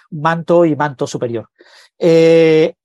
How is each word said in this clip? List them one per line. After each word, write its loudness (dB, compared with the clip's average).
manto 0
y 0
manto -6
superior. -8
Eh, 2